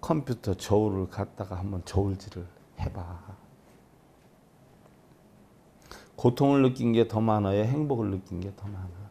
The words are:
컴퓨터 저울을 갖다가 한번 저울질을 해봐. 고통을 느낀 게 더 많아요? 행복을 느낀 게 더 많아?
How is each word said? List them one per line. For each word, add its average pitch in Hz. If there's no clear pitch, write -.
컴퓨터 131
저울을 101
갖다가 98
한번 92
저울질을 95
해봐. 90
고통을 139
느낀 127
게 113
더 107
많아요? 107
행복을 131
느낀 92
게 95
더 101
많아? 95